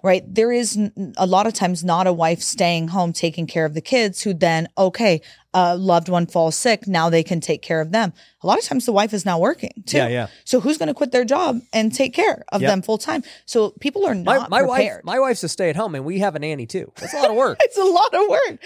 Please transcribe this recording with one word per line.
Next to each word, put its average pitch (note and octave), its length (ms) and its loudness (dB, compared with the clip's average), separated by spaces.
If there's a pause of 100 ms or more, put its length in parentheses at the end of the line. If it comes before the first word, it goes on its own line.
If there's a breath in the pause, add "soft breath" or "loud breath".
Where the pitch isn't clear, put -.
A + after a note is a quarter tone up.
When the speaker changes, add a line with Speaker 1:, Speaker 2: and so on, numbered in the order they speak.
Speaker 1:
Right? F#3 240 2
There A3 240 0
is A#3 260 -2
n-, G3 400 -4
a F#3 80 0
lot G3 220 2
of A3 60 -2
times F3+ 300 -2
not F3 240 0
a F3+ 60 2
wife E3 280 0
staying E3+ 480 0
home F3 220 0
taking E3 360 -4
care D#3+ 180 -2
of D3+ 80 -4
the D#3 80 -6
kids A3+ 400 0
who G3 140 -2
then, E3 420 0
okay, F#3+ 440 2 (340 loud breath)
a F3 200 4
loved F3 340 0
one F3 180 0
falls D#3+ 280 0
sick, A3+ 320 0
now E3+ 220 0
they E3 140 4
can E3 180 -4
take D3+ 220 -4
care D#3+ 180 -2
of D#3+ 100 -6
them. G#3 220 0 (300 soft breath)
A E3+ 40 -2
lot A3+ 120 4
of A#4 60 -4
times C4 200 -4
the A#3+ 60 0
wife G#3 220 2
is G3 120 -6
now F3 140 0
working G#3+ 320 0 (160)
too. - 100 0
Speaker 2:
Yeah, C3 120 2
yeah. A#2+ 180 -2 (180 loud breath)
Speaker 1:
So B3+ 140 2
who's C#4+ 180 0
gonna D#4 160 -2
quit C4+ 180 -2
their B3 140 2
job C#4 340 0 (140)
and A3 180 0
take B3+ 220 -2
care - 360 0
of G3 120 -2
Speaker 2:
Yep. - 80 2
Speaker 1:
them F#3+ 140 0
full A3 160 -2
time? D#4 240 -6 (240 loud breath)
So G#3+ 320 0
people G4 260 -2
are C#4+ 80 0
Speaker 2:
My, F#3+ 240 0
Speaker 1:
not A#3+ 140 -2
Speaker 2:
my A#3+ 100 4
wife, B3+ 200 0
Speaker 1:
prepared. - 240 -4
Speaker 2:
my G3+ 140 -2
wife's C4 240 0
a E3 60 -6
stay F3 220 -2
at C#3+ 40 -6
home F#3+ 200 -4
and C3+ 100 -8
we F#3 140 -4
have F#3+ 160 0
a D3+ 40 -6
nanny D3 280 -6
too. - 300 -8
That's - 180 -12
a - 20 -6
lot C#4 140 4
of G#3+ 40 -2
work. A#3+ 240 2
Speaker 1:
<laughs> E5 40 6
It's - 140 2
a F#4+ 60 2
lot F#4+ 300 4
of G4+ 160 2
work. - 360 0